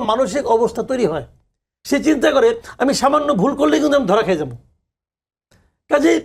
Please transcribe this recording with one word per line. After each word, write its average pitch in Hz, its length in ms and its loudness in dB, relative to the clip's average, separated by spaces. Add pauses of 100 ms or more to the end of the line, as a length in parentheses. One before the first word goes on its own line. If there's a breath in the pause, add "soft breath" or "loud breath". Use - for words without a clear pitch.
মানসিক 247 340 -2 (120)
অবস্থা 226 280 -2
তৈরি 247 280 -2
হয়। 160 140 -8 (600)
সে 285 120 0 (100)
চিন্তা 311 280 2
করে 233 140 4 (320 loud breath)
আমি 262 200 2
সামান্য 294 280 0 (120)
ভুল 254 180 2
করলেই 302 240 2
কিন্তু 285 160 2
আমি 233 120 -2
ধরা 214 160 2
খেয়ে 175 140 0
যাবো। 127 140 -10 (1400)
কাজেই 320 340 2